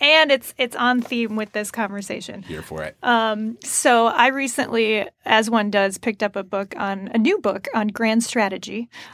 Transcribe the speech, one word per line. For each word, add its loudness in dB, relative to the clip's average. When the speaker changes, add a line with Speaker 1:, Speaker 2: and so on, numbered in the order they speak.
Speaker 1:
and 6
it's, 0
it's -2
on 2
theme -2
with -6
this -4
conversation. -6
Speaker 2:
Here -10
for -10
it. -10
Speaker 1:
Um, 0
so 4
I 4
recently, 0
as 2
one 0
does, 2
picked -4
up -2
a -6
book -6
on, -6
a 2
new 4
book -2
on 0
grand 0
strategy. -2